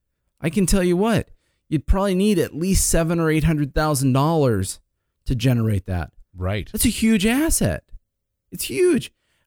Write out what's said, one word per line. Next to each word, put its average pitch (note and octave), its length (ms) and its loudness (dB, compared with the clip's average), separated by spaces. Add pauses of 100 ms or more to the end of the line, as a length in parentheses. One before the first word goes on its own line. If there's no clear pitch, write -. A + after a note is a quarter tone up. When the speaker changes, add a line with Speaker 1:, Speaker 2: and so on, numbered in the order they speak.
(400)
Speaker 1:
I D#3+ 100 -4
can F#3+ 160 0
tell F#3+ 180 2
you F3+ 140 2
what, G#3 320 0 (400)
you'd D3+ 180 -4
probably G3 280 2
need G3 240 2
at A#2 160 -2
least F3+ 340 0
seven E3+ 300 2
or E3 100 0
eight D#3 160 2
hundred D3+ 300 0
thousand C#3+ 380 0
dollars C3+ 640 0 (460)
to C3+ 100 -2
generate A2+ 500 0
that. F2 260 -6 (240)
Speaker 2:
Right. F#2 360 -6
Speaker 1:
That's - 140 -2
a A#3+ 40 2
huge A3 360 0
asset. A#3+ 580 0 (680)
It's - 140 -10
huge. F4+ 460 0 (360)